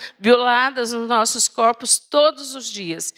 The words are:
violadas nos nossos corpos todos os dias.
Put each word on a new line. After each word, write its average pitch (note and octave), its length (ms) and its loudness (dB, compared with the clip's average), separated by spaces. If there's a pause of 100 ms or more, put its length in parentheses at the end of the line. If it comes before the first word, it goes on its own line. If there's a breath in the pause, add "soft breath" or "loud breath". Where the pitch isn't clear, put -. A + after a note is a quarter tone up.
(200 loud breath)
violadas B3 720 2
nos A#3 160 -6
nossos A3+ 400 0
corpos A#3 500 0
todos C#4+ 580 0
os A#3 140 -12
dias. F3+ 480 -10